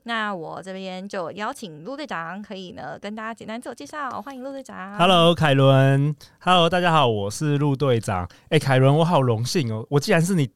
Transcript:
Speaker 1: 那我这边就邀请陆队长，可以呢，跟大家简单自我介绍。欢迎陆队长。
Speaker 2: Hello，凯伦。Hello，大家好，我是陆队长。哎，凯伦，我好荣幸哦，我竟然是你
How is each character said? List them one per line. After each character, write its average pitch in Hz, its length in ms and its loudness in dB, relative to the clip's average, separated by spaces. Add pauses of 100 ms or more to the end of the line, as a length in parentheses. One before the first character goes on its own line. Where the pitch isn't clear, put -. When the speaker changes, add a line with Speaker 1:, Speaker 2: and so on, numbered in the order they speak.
Speaker 1:
那 220 300 -6
我 160 280 -12
这 190 120 -14
边 190 340 -12
就 180 260 -8
邀 214 200 -8
请 160 300 -16
陆 254 120 -12
队 294 100 -10
长， 180 360 -10
可 190 140 -14
以 185 160 -14
呢， 143 280 -14
跟 208 160 -12
大 220 80 -12
家 226 100 -10
简 220 140 -16
单 226 140 -12
自 302 80 -14
我 240 60 -14
介 285 100 -16
绍。 262 360 -10
欢 269 140 -16
迎 247 80 -14
陆 277 80 -10
队 269 120 -12
长。 196 340 -14
Speaker 2:
Hello， 175 360 4
凯 156 200 2
伦。 135 600 4 (240)
Hello， 175 300 4
大 180 100 0
家 180 120 2
好， 151 160 6
我 104 220 -2
是 147 280 -2
陆 143 180 2
队 123 240 2
长。 90 280 -4 (220)
哎， 160 80 4
凯 135 200 4
伦， 135 200 6
我 165 80 4
好 165 160 4
荣 120 240 0
幸 123 260 -2
哦， 110 180 -6
我 143 100 2
竟 214 120 0
然 165 100 4
是 180 120 0
你 147 220 2